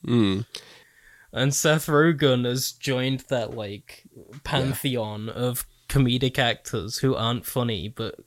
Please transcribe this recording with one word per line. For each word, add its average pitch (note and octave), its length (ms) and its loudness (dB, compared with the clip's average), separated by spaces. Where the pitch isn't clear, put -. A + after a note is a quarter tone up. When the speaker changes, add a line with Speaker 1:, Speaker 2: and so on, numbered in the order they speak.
Speaker 1:
Mm. G#2+ 400 2
Speaker 2:
And C3+ 220 0
Seth D#3 320 2
Rogen C#3+ 600 4
has B2+ 260 -2
joined C3 580 -2
that, A#2 260 -2
like, G#2 480 -12
Speaker 1:
Yeah. - 280 -20
Speaker 2:
pantheon A#2+ 840 -2
of B2 360 -4
comedic B2+ 520 2
actors A#2 600 -2
who C3 160 2
aren't A2+ 300 -2
funny, A2+ 440 -2
but A2+ 260 -8